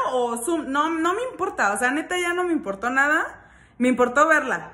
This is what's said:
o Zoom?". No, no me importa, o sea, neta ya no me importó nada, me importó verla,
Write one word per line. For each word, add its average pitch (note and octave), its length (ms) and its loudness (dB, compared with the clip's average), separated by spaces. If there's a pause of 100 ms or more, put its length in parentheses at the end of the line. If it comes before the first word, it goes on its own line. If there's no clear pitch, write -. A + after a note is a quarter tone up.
(120)
o A#3+ 260 0
Zoom?". C#4 340 -2
No, D4+ 200 2
no E4 240 0
me A#4 160 -4
importa, B3 420 -2
o G#3 60 -4
sea, B3 100 2
neta D#4 300 -4
ya F4 140 -2
no F4+ 100 -2
me F4 100 0
importó G3+ 380 -4
nada, D4 500 0 (380)
me B3 80 2
importó B3 400 4
verla, C4 460 0